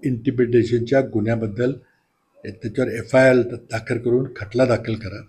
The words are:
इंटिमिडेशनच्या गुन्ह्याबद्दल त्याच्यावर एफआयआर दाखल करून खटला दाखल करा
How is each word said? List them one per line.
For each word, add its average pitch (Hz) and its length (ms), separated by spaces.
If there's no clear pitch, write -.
इंटिमिडेशनच्या 120 960
गुन्ह्याबद्दल 113 720
त्याच्यावर 113 460
एफआयआर 131 500
दाखल 117 560
करून 120 380
खटला 120 300
दाखल 117 300
करा 98 340